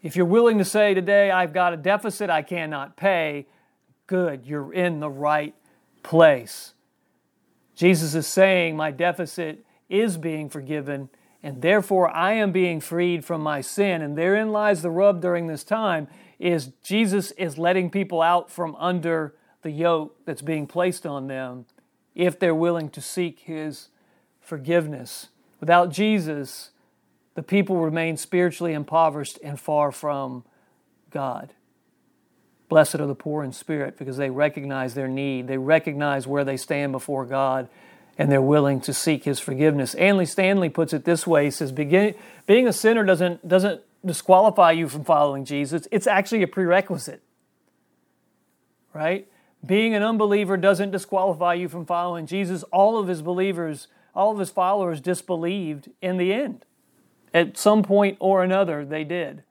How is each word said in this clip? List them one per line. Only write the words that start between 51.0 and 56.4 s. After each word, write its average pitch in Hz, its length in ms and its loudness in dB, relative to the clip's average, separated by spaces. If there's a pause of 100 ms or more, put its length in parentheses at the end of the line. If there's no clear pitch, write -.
you 180 140 -4
from 165 160 -10
following 170 420 -4
Jesus. 180 360 -4 (100)
All 208 260 4
of 202 80 -2
his 175 140 -4
believers, 170 640 -4 (280)
all 202 180 2
of 214 60 -6
his 190 120 -4
followers 180 500 0
disbelieved 170 880 -4 (100)
in 185 160 -2
the 180 160 0
end. 262 320 -4 (680)